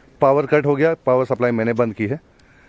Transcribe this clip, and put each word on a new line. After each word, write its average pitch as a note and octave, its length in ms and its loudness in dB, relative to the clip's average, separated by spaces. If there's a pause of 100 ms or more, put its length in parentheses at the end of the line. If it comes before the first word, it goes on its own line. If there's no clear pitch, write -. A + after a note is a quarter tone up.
(200)
Power C#3 260 2
cut D3+ 200 0
हो C#3+ 100 0
गया, D#3 200 0
power B2+ 300 0
supply A#2+ 240 -2
मैंने A2+ 240 -2
बंद A2+ 200 -2
की A2 120 -4
है। C3+ 140 -6 (480)